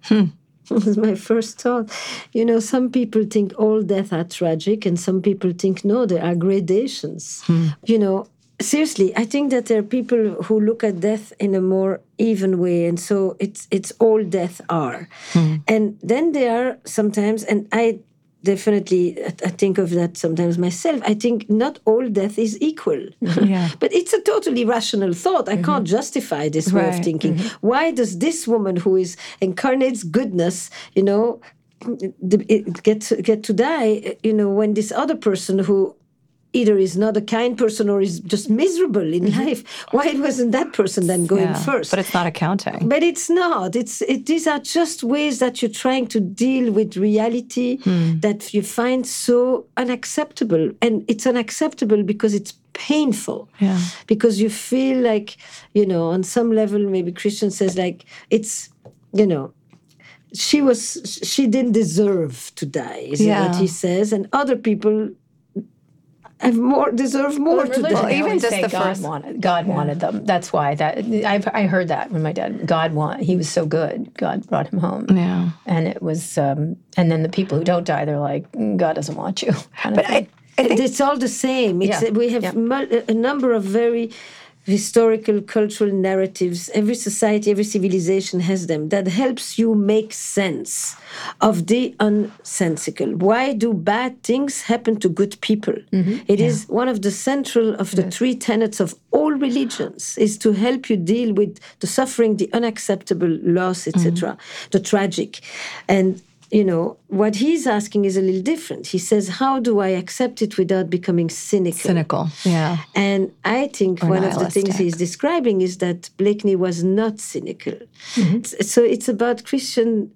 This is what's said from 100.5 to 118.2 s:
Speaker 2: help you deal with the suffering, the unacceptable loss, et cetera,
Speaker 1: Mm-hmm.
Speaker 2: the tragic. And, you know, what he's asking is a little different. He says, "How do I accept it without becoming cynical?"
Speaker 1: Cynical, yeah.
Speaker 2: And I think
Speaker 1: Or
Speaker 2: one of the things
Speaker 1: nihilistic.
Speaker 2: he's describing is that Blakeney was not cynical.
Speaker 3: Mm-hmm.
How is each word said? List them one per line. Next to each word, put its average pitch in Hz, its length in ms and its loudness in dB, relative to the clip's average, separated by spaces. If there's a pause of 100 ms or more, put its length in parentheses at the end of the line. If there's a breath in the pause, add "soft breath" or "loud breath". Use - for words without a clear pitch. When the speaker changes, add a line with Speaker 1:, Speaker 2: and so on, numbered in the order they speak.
Speaker 2:
help 247 360 0
you 214 80 2
deal 214 360 0
with 202 260 0 (200 loud breath)
the 190 80 -4
suffering, 233 500 2
the 214 140 -2
unacceptable 196 920 -2
loss, 180 440 0
et 160 120 2
cetera, 170 320 2
Speaker 1:
Mm-hmm. - 400 -16
Speaker 2:
the 196 80 4
tragic. 196 640 -2 (460 loud breath)
And, 190 340 2 (300)
you 214 120 4
know, 175 340 0 (100)
what 208 300 0
he's 294 280 2
asking 208 400 0
is 190 120 0
a 190 40 2
little 190 200 0 (120)
different. - 340 -8
He 185 120 -2
says, 208 240 0 (180)
"How 269 180 2
do 226 200 2
I 190 100 0 (120)
accept 247 420 -4
it 208 160 -4
without 185 320 0
becoming 175 380 0
cynical?" 175 500 -2 (100)
Speaker 1:
Cynical, 165 400 0 (140)
yeah. 165 340 2 (160)
Speaker 2:
And 196 380 0 (120)
I - 240 0 (100)
think 185 260 0
Speaker 1:
Or 170 60 2
Speaker 2:
one 185 140 4
of 190 100 0 (100)
the 180 120 -2
things 196 140 2
Speaker 1:
nihilistic. 185 160 0
Speaker 2:
he's 170 100 -2 (120)
describing 247 540 0
is 180 160 -2
that 175 400 -4
Blakeney 208 380 2
was 175 280 0
not 214 360 0
cynical. - 580 -10 (380 loud breath)
Speaker 3:
Mm-hmm. 196 300 2